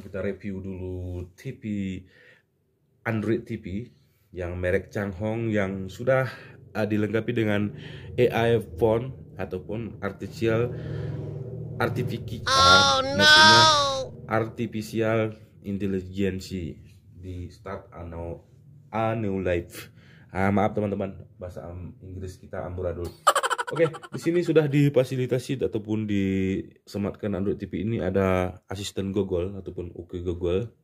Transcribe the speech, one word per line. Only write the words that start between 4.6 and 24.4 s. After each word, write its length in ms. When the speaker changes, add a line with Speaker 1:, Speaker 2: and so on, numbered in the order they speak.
Speaker 1:
merek 320
Changhong 560
yang 400
sudah, 400
eh, 80
dilengkapi 480
dengan 400
A 320
I 80
phone 400
ataupun 640
artificial, 640
artifiki-, 640
Speaker 2:
Oh, 80
Speaker 1:
ah, 560
Speaker 2:
no. 80
Speaker 1:
maksudnya 460
artificial 920
intelligence 880
di 320
start 480
a 80
new, 320
a 240
new 240
life. 480
Ah, 240
maaf 240
teman-teman, 400
bahasa 240
am-, 400
Inggris 320
kita 320
amburadul. 400
Oke, 160
di 320
sini 240